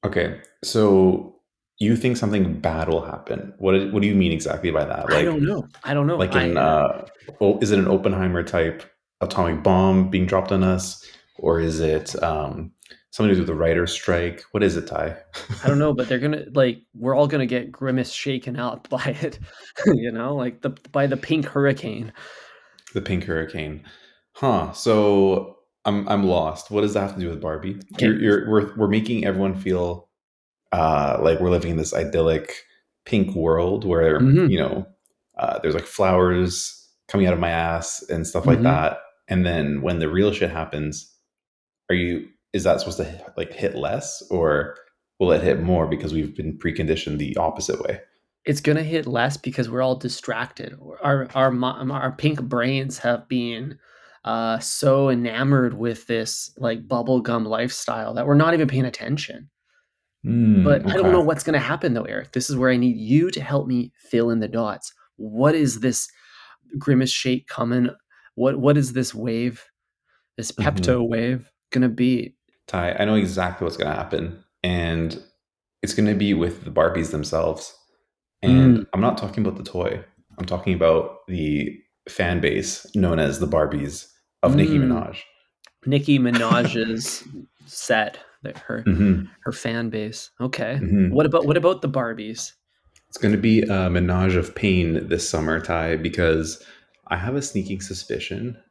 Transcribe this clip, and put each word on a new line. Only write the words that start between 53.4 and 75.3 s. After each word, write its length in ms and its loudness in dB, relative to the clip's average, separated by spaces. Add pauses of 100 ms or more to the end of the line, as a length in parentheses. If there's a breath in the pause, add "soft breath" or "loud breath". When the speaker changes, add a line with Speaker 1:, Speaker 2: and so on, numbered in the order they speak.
Speaker 2:
uh, 340 -2
so 500 2
enamored 680 0
with 320 -6
this, 500 -4
like, 300 -4
bubblegum 600 0
lifestyle 680 -4
that 120 -2
we're 80 4
not 180 6
even 140 2
paying 180 0
attention. 640 -8 (760)
Speaker 1:
Mm, 400 6
Speaker 2:
But 200 4
I 100 0
don't 100 2
Speaker 1:
okay. 60 6
Speaker 2:
know 100 6
what's 220 0
gonna 160 2
happen, 340 -2
though, 100 -2
Eric. 300 -10
This 160 -2
is 80 -4
where 120 4
I 80 4
need 200 2
you 340 2
to 100 -8
help 260 -2
me 280 -2
fill 340 0
in 100 0
the 100 -2
dots. 440 -6 (220 soft breath)
What 400 0
is 240 0
this 300 -2 (680 loud breath)
grimace 340 2
shake 360 -4
coming? 420 -2 (460 soft breath)
What, 240 0
what 180 4
is 160 0
this 220 -2
wave, 500 -4 (680)
this 160 -8
Speaker 1:
Mm-hmm. 160 0
Speaker 2:
Pepto 400 2
wave 420 -2 (220)
gonna 180 4
be? 440 0 (340)
Speaker 1:
Ty, 320 -2
I 60 2
know 100 2
exactly 500 0
what's 120 -6
gonna 180 -2
happen, 480 -6 (200)
and 580 -2 (600)